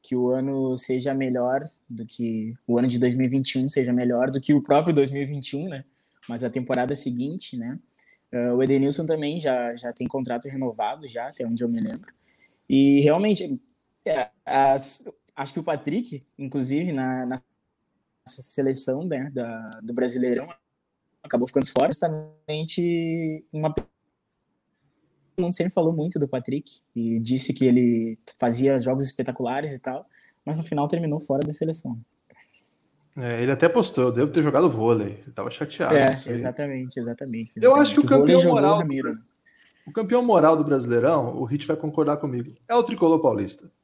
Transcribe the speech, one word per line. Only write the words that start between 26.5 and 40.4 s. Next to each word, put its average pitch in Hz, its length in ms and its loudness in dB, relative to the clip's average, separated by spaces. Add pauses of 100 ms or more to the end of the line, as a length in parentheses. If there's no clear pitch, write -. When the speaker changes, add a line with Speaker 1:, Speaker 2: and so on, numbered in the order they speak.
Speaker 1:
e 113 260 -2
disse 127 340 0
que 131 100 0
ele 120 540 4 (200)
fazia 127 400 2
jogos 131 260 0
espetaculares 135 680 -4
e 127 80 -12
tal, 131 260 -10 (380)
mas 160 140 -4
no 165 60 -6
final 147 240 -2
terminou 156 320 -2
fora 147 260 -2
da 151 60 -4
seleção. 151 460 -6 (1160)
Speaker 2:
É, 120 260 -4
ele 131 100 2
até 165 160 4
postou, 170 360 2
"Eu 123 80 2
devo 139 200 0
ter 165 100 4
jogado 151 280 4
vôlei." 110 520 0
Ele - 120 -20
tava 107 160 -8
chateado 147 440 -2
Speaker 1:
É, 139 140 6
Speaker 2:
com 131 60 2
isso 135 140 -12
aí. 120 60 -4
Speaker 1:
exatamente, 127 640 -8
exatamente, 117 640 -8
Speaker 2:
Eu 254 120 10
acho 285 200 6
que 294 60 6
o 285 40 6
Speaker 1:
exatamente. - 20 2
O - 20 0
vôlei 180 280 8
Speaker 2:
campeão 175 40 10
Speaker 1:
jogou 175 180 6
o - 40 4
Speaker 2:
moral, 202 160 4
Speaker 1:
Ramiro, 139 360 -2
né? - 60 -14 (680)
Speaker 2:
o 151 60 -18
campeão 226 320 0
moral 165 320 6